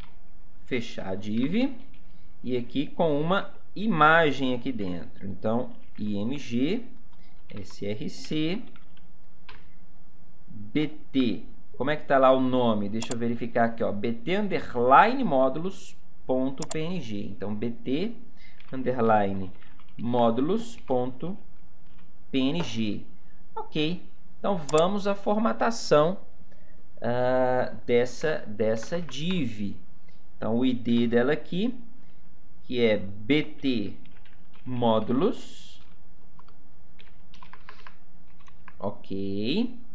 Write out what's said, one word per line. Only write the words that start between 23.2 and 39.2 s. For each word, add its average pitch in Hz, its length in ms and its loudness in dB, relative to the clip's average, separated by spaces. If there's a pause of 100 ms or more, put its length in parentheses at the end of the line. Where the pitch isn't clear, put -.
Ok, 180 480 -2 (360)
então 196 220 0 (100)
vamos 190 360 4
à 202 80 2
formatação, 214 1040 2 (840)
ah, 127 720 2 (120)
dessa, 123 600 2
dessa 113 540 0
div. 131 760 0 (600)
Então, 110 200 0
o 127 80 2
I 127 80 4
D 117 340 2
dela 120 260 2
aqui, 185 400 0 (920)
que 123 160 0
é 110 160 6
B 104 460 2
T 117 500 0 (680)
módulos. 120 1160 2 (3000)
Ok. 101 1000 -2 (160)